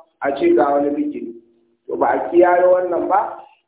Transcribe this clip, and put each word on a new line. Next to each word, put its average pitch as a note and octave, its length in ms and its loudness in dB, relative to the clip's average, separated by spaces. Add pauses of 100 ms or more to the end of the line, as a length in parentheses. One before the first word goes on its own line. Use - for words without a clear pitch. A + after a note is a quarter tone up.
(220)
a C#3 160 -4
ce E3+ 160 2
ga C#3+ 160 2
wani D3 240 0
zikiri. - 400 -8 (540)
To, - 80 -8
ba B2+ 180 0
a - 160 -6
kiyaye F3 320 4
wannan F3 460 0
ba, G3+ 340 -2 (260)